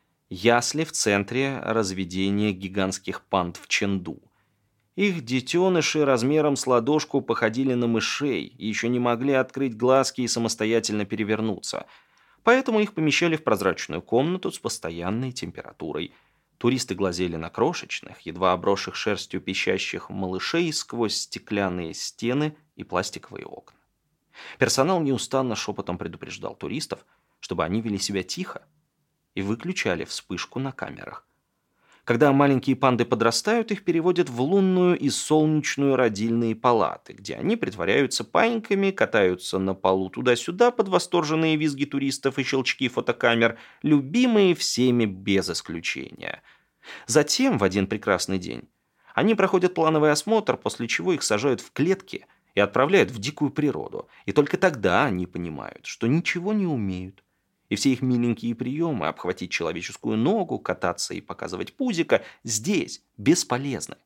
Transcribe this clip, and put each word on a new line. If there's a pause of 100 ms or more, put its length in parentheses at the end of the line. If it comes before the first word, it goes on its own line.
(300)
Ясли
в
центре
разведения
гигантских
панд
в
Чэнду. (720)
Их
детеныши
размером
с
ладошку
походили
на
мышей
и
еще
не
могли
открыть
глазки
и
самостоятельно
перевернуться. (580)
Поэтому
их
помещали
в
прозрачную
комнату
с
постоянной
температурой. (440)
Туристы
глазели
на
крошечных,
едва
обросших
шерстью
пищащих
малышей
сквозь
стеклянные
стены (200)
и
пластиковые
окна. (840)
Персонал
неустанно
шепотом
предупреждал
туристов, (340)
чтобы
они
вели
себя
тихо (680)
и
выключали
вспышку
на
камерах. (800)
Когда
маленькие
панды
подрастают,
их
переводят
в
лунную
и
солнечную
родильные
палаты,
где
они
притворяются
паиньками,
катаются
на
полу
туда-сюда
под
восторженные
визги
туристов
и
щелчки
фотокамер, (240)
любимые
всеми
без
исключения. (640)
Затем,
в
один
прекрасный
день, (460)
они
проходят
плановый
осмотр,
после
чего
их
сажают
в
клетки (300)
и
отправляют
в
дикую
природу. (160)
И
только
тогда
они
понимают,
что
ничего
не
умеют. (460)
И
все
их
миленькие
приемы,
обхватить
человеческую
ногу,
кататься
и
показывать
пузико, (220)
здесь (140)
бесполезны. (100)